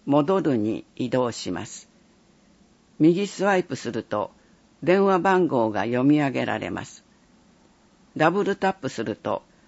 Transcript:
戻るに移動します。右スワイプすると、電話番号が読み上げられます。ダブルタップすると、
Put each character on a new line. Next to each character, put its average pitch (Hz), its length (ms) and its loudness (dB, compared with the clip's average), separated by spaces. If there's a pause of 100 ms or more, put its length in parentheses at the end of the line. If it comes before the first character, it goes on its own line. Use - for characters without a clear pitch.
戻 151 360 2
る 151 160 2
に 107 280 -2 (100)
移 127 140 -4
動 123 220 0
し - 200 -8
ま 95 140 -6
す。 - 240 -18 (1080)
右 175 280 4
ス 190 180 -4
ワ 202 120 2
イ 180 60 0
プ 131 120 -8
す 117 160 -8
る 107 120 -6
と、 104 280 -4 (520)
電 190 220 4
話 190 140 2
番 185 280 2
号 113 240 0
が 101 140 -2
読 123 180 -2
み 147 160 6
上 139 120 0
げ 123 140 -2
ら 110 140 -4
れ 90 100 -8
ま 92 160 -8
す。 - 180 -20 (1120)
ダ 156 140 4
ブ 196 140 0
ル 190 120 -2
タ 190 160 0
ッ - 40 -2
プ - 140 -8
す - 140 -6
る 104 120 -4
と、 - 280 -6 (240)